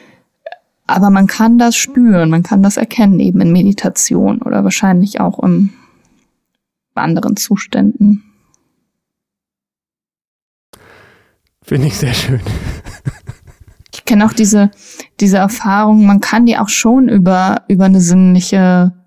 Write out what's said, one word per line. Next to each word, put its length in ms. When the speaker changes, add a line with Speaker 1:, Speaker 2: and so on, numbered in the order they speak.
Speaker 1:
aber 240
man 160
kann 320
das 160
spüren, 560
man 140
kann 180
das 140
erkennen 420
eben 220
in 100
Meditation 920
oder 220
wahrscheinlich 580
auch 200
im 300
anderen 420
Zuständen. 840
Speaker 2:
Finde 260
ich 100
sehr 160
schön. 260
Speaker 1:
Ich 120
kenne 200
auch 80
diese, 380
diese 160
Erfahrung, 680
man 140
kann 260
die 100
auch 140
schon 400
über, 580
über 160
eine 160
sinnliche 920